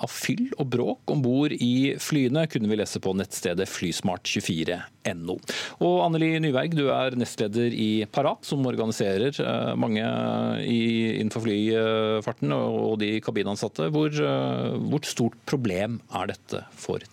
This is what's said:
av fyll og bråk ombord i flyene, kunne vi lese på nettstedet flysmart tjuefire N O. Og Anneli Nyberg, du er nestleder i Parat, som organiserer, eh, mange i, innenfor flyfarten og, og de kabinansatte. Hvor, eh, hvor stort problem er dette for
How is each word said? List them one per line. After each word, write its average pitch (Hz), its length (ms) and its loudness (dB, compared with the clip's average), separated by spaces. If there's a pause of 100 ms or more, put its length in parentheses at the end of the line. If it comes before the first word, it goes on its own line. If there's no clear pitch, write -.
av - 80 -4
fyll 240 460 -2
og 139 120 -2
bråk 127 460 -2
ombord 135 400 2
i 127 400 2
flyene, 143 560 2
kunne 110 160 0
vi 107 80 2
lese 98 240 -2
på 95 160 0
nettstedet 95 560 -2
flysmart 90 560 -2
tjuefire 87 560 -2 (220)
N 87 240 -6
O. 92 100 -4 (400)
Og 175 240 4
Anneli 160 400 2
Nyberg, 151 320 2
du 139 160 4
er 127 240 2
nestleder 117 560 0
i 110 320 2
Parat, 147 400 0
som 135 240 0
organiserer, 110 720 0
eh, 120 400 -2
mange 113 240 0 (560)
i, 113 600 0
innenfor 110 260 -2
flyfarten 110 1040 2
og, 117 280 0 (120)
og 110 80 0
de 107 220 0
kabinansatte. 104 720 -2
Hvor, 151 160 2
eh, 135 640 0
hvor - 320 -2
stort - 380 0
problem 110 560 0 (120)
er 95 140 -4
dette - 440 -8
for - 280 -6 (140)